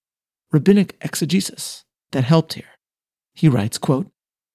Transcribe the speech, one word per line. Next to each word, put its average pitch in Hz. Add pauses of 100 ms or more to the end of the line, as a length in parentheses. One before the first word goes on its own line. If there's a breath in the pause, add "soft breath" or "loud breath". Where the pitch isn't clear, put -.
(520)
rabbinic 185
exegesis, - (280)
that 131
helped 156
here. - (560)
He 160
writes, 113
quote, - (440)